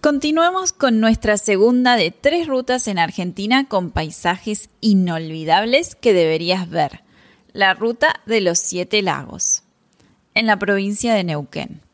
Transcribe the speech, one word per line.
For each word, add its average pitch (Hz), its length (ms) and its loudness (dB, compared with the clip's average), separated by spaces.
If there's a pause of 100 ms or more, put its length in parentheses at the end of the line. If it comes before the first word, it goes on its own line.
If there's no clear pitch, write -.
Continuemos 320 680 0
con 226 280 2
nuestra 220 360 2
segunda 247 600 4
de 190 160 0
tres 330 340 0
rutas 254 400 -2
en 190 140 -2
Argentina 196 680 -2
con 180 240 -2
paisajes 180 800 -4 (100)
inolvidables 180 1160 0
que 226 160 2
deberías 170 580 2
ver. 160 320 -4 (500)
La 190 220 0
Ruta 240 500 -2
de 220 160 0
los 175 200 0
Siete 180 420 -2
Lagos, - 640 -4 (680)
en 220 120 0
la 208 140 2
provincia 202 520 -2
de 196 120 0
Neuquén. 147 560 -8 (140)